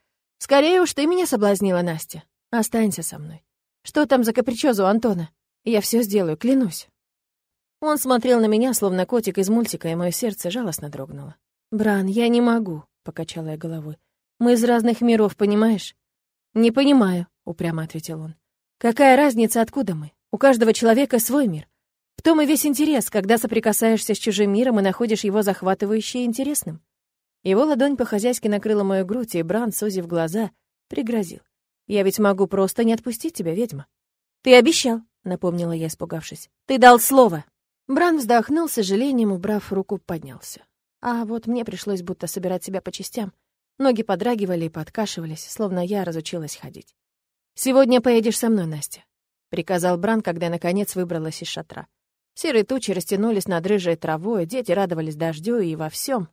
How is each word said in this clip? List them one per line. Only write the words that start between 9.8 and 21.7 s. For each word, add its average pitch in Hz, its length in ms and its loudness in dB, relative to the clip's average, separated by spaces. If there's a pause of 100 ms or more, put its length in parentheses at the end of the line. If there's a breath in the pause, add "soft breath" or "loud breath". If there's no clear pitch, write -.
и 165 60 -2
моё 175 160 -2
сердце 190 400 -6
жалостно 190 380 -6
дрогнуло. 143 480 -14 (340)
"Бран, 208 340 0
я 220 220 0
не 240 120 2
могу", — 226 440 0 (200)
покачала 160 440 -10
я 156 100 -8
головой. 160 400 -10 (460)
"Мы 240 120 6
из 226 100 2
разных 233 340 2
миров, 220 380 4
понимаешь?" 208 580 0 (580)
"Не 233 180 4
понимаю", — 226 560 4 (180)
упрямо 165 380 -6
ответил 160 360 -12
он. 160 160 -14 (420)
"Какая 254 380 6
разница, 240 460 4
откуда 220 340 -4
мы? 151 160 -12 (200)
У 214 60 -4
каждого 233 360 4
человека 233 460 2
свой 262 280 0
мир. 156 220 -6 (480)